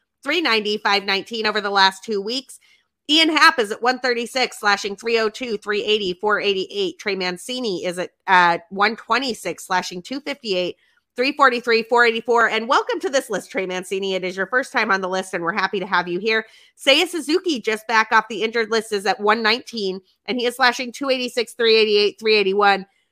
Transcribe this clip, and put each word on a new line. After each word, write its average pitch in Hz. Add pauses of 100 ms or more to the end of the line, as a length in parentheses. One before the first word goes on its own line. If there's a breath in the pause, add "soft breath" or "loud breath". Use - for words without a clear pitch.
(240)
three 302
ninety, 214
five 202
nineteen 208
over 214
the 202
last 190
two 208
weeks. 240 (500 soft breath)
Ian 320
Happ 311
is 208
at 214
one 254
thirty-six, 240
slashing 202
three 226
oh 220
two, 220
three 208
eighty, 208
four 208
eighty-eight. 196
Trey 202
Mancini 190
is 180
at, 175 (160)
uh, 175 (120)
one 202
twenty-six, 226
slashing 180
two 262
fifty-eight, 190 (400)
three 269
forty-three, 240
four 240
eighty-four. 233
And 220
welcome 381
to 359
this 262
list, 196
Trey 190
Mancini. 190
It 180
is 180
your 190
first 254
time 220
on 190
the 185
list, 185
and 175
we're 165
happy 196
to 180
have 180
you 175
here. 220 (320 soft breath)
Seiya 294
Suzuki, 330
just 214
back 220
off 220
the 208
injured 226
list, 220
is 202
at 202
one 208
nineteen, 214 (260)
and 247
he 233
is 240
slashing 247
two 277
eighty-six, 247
three 226
eighty-eight, 208
three 220
eighty-one. 196 (260)